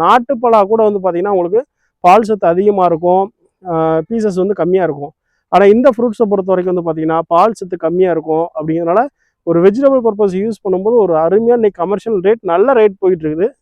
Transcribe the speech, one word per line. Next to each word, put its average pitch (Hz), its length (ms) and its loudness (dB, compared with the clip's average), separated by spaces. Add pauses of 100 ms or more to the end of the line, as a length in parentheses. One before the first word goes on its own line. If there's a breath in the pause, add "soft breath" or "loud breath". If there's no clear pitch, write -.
நாட்டு 240 340 2
பலா 226 260 2
கூட 220 180 0
வந்து 208 220 0
பாத்தீங்கன்னா, 185 320 -2
உங்களுக்கு 180 260 -2 (420)
பால் 196 240 4
சத்து 208 180 -2
அதிகமா 190 440 2
இருக்கும், 175 340 0 (380)
அஹ், 160 460 -2
பீசஸ் 214 340 -4
வந்து 196 200 -2
கம்மியா 180 260 0
இருக்கும். 143 260 -10 (380)
ஆனா 180 120 4
இந்த 226 260 4
ஃப்ரூட்ஸை 240 380 -2
பொறுத்த 196 240 -2
வரைக்கும் 180 200 0
வந்து 175 160 -4
பாத்தீங்கன்னா, 160 380 -2
பால் 185 320 2
சத்து 180 260 -10
கம்மியா 180 260 0
இருக்கும். 160 440 -2
அப்படிங்கிறதுனால 165 480 -2 (440)
ஒரு 170 180 0
வெஜிடபிள் 262 420 2
பர்பஸ் 208 300 0
யூஸ் 202 280 -4
பண்ணும்போது 190 380 -2
ஒரு 175 160 0
அருமையா 214 400 2
இன்னைக்கு 214 240 0
கமர்ஷியல் 202 440 -4
ரேட், 226 240 0
நல்ல 208 280 2
ரேட் 208 240 2
போயிட்டு 180 220 0
இருக்குது. 156 220 -2 (160)